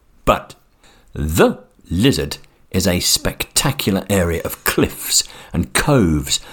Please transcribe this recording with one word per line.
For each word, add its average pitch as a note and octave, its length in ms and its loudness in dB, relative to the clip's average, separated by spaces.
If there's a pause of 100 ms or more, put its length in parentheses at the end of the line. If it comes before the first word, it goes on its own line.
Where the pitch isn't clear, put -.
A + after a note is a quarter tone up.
(260)
But - 300 2 (580)
the D#2+ 460 2 (300)
lizard E2+ 480 0 (340)
is F#2+ 160 0
a F2+ 120 2
spectacular - 1080 -2
area E2+ 340 0
of - 220 -10
cliffs - 580 -2 (300)
and F2 200 -4
coves E2+ 680 2 (120)